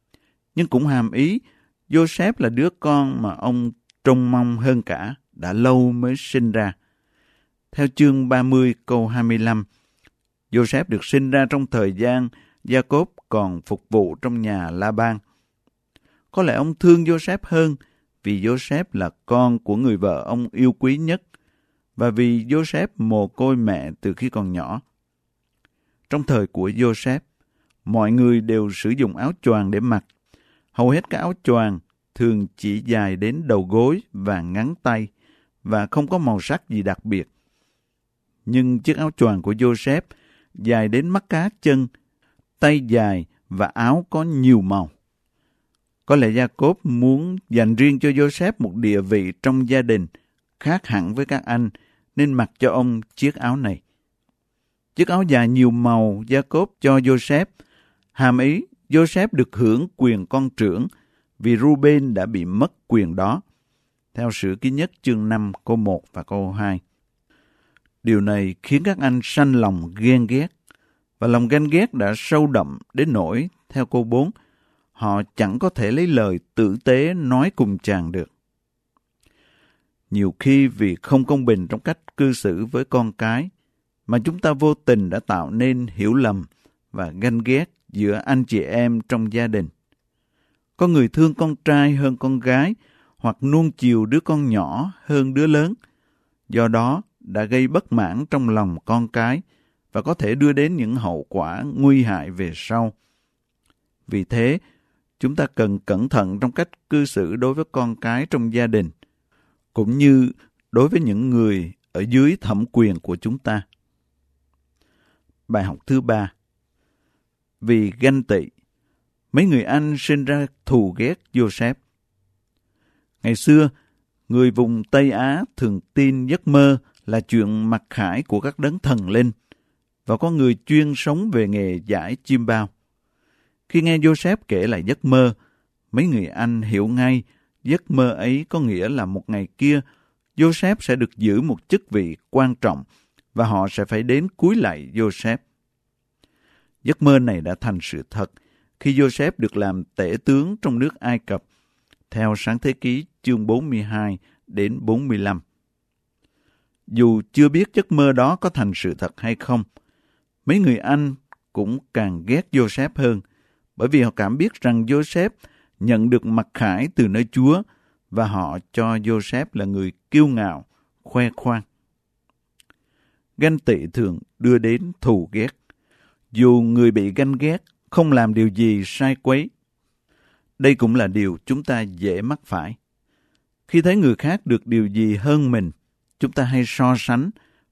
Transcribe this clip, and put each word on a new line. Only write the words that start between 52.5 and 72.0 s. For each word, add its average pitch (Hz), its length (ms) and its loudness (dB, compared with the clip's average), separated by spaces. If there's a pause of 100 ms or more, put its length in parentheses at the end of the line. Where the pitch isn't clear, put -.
cho 127 120 2
ông 120 300 0 (160)
chiếc - 180 -2
áo 123 220 -4
này. 107 240 -6 (1160)
Chiếc 170 120 2
áo 175 140 2
dài 127 260 4
nhiều 127 220 6
màu 113 560 2
Gia-cốp 139 440 0 (100)
cho 135 180 4
Joseph, 131 480 2 (640)
hàm 127 260 2
ý 147 260 0 (240)
Joseph 165 440 2
được 131 240 0
hưởng 120 400 2
quyền 110 300 0
con 131 240 -2
trưởng 107 360 -2 (520)
vì 117 180 2
Ruben 139 580 4
đã 95 120 -2
bị 101 180 -4
mất 101 280 -2 (160)
quyền 95 280 2
đó. 104 240 -2 (720)
Theo 120 160 -4
Sử 95 300 -4
Ký 135 100 -2
Nhất 147 220 -4 (100)
chương 110 260 0
năm 107 240 -2 (120)
câu 117 120 0
một 101 360 -2
và 90 100 -12
câu 98 300 -6
hai. 98 280 -4 (1200)
Điều 110 180 2
này 101 420 -2
khiến 143 200 0
các 196 160 -2
anh 127 240 0
sanh 143 300 2
lòng 95 440 0
ghen 120 300 2
ghét, 131 220 -4 (720)
và 117 100 -2
lòng 120 200 2
ganh 147 160 2
ghét 165 300 0
đã 104 220 -2